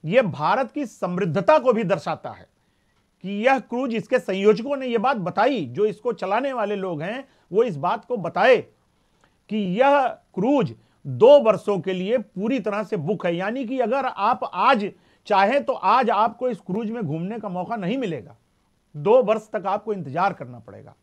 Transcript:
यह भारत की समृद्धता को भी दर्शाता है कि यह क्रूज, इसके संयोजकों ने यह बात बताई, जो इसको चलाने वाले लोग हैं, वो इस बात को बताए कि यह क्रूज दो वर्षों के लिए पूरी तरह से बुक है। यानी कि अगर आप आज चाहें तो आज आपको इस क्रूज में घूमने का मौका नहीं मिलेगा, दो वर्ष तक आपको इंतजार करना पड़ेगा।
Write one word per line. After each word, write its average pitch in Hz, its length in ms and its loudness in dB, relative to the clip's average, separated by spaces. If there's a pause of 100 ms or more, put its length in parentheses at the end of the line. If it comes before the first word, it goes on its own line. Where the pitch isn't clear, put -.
यह 214 160 2
भारत 185 500 -2
की 285 140 -6
समृद्धता 190 720 0
को 247 140 2
भी 226 100 0
दर्शाता 165 480 -4
है 95 160 -20 (720)
कि 180 80 -10
यह 233 300 2
क्रूज, 240 360 -4
इसके 247 240 -2
संयोजकों 214 580 0
ने 262 80 -8
यह 233 140 0
बात 254 180 2
बताई, 202 480 0
जो 131 200 -2
इसको 220 280 -4
चलाने 233 400 -2
वाले 208 220 -2
लोग 185 260 -6
हैं, 233 260 -8 (240)
वो 208 120 2
इस 196 140 -2
बात 185 280 -4
को - 120 -6
बताए 190 400 4 (920)
कि 208 80 -4
यह 247 500 2
क्रूज 214 680 -2 (320)
दो 214 320 8
वर्षों 202 400 0
के 185 140 -4
लिए 190 240 -2
पूरी 233 420 -4
तरह 208 240 -4
से 196 140 -6
बुक 175 280 -4
है। 175 100 0
यानी 220 300 -4
कि 254 140 -6
अगर 247 260 0
आप 233 480 -2
आज 208 380 2 (340)
चाहें 208 380 2
तो 254 100 -2
आज 220 360 2
आपको 226 400 0
इस 226 100 -6
क्रूज 214 320 -6
में 233 120 -6
घूमने 175 360 -6
का 208 100 -10
मौका 180 260 -6
नहीं 208 220 -2
मिलेगा, 160 380 -6 (600)
दो 196 280 6
वर्ष 214 260 -2
तक 202 160 -6
आपको 208 280 -4
इंतजार 170 400 -2
करना 123 260 -14
पड़ेगा। 104 440 -20